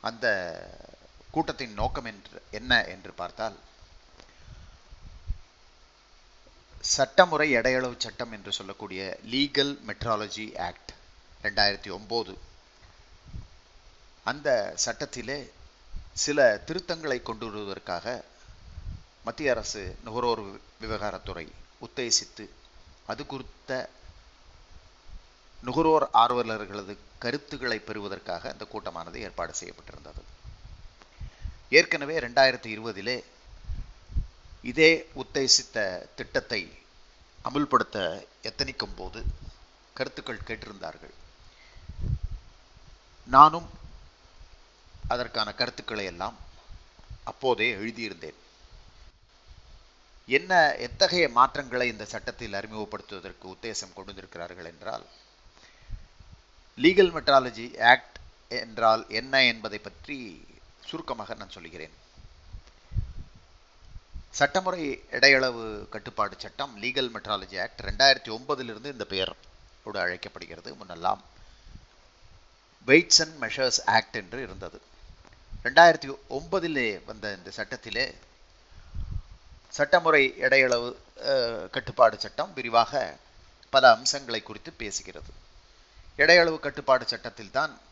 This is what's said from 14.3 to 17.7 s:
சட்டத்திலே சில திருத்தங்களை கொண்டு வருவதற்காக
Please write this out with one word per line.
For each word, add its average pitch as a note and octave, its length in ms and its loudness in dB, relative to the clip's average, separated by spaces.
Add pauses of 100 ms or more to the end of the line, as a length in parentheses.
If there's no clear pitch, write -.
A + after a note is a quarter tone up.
சட்டத்திலே B2 640 -8 (640)
சில C3 540 4
திருத்தங்களை D#3+ 560 -6
கொண்டு A2+ 280 -8
வருவதற்காக G2+ 760 -8 (1000)